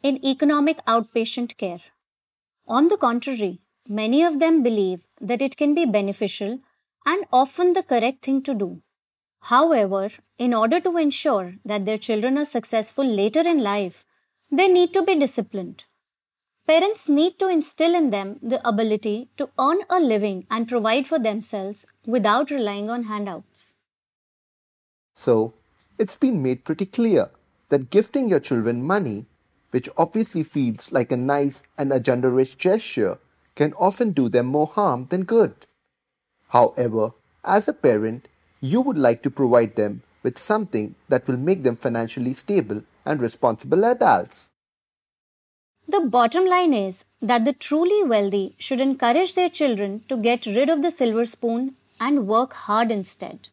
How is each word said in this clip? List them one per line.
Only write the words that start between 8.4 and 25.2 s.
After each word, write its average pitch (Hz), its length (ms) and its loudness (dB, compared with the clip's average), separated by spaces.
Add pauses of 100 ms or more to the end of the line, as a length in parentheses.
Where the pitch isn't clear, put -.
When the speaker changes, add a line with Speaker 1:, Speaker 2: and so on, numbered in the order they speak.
Speaker 1:
to 277 100 -4
do. 180 280 -6 (600)
However, 214 720 2 (260)
in 240 160 0
order 233 280 2
to 339 160 -2
ensure 247 580 -2 (100)
that 202 200 -4
their 214 120 -2
children 233 400 -2
are 294 80 -2
successful 233 600 -4
later 214 360 2
in 330 180 2
life, 202 460 -4 (460)
they 349 160 4
need 359 260 4
to 381 80 2
be 359 160 2
disciplined. 202 680 -4 (840)
Parents 370 400 2
need 311 320 2
to 381 80 0
instill 339 480 0
in 311 140 2
them 196 320 -6
the 240 260 -2
ability 220 680 -2
to 285 200 -4
earn 294 220 2 (100)
a 359 120 2
living 208 500 0
and 226 160 -4
provide 240 400 0
for 330 100 -2
themselves 208 680 -6 (200)
without 233 460 0
relying 208 380 -4
on 240 140 -6
handouts. 202 720 -10 (1400)
Speaker 2:
So, 113 400 0 (440)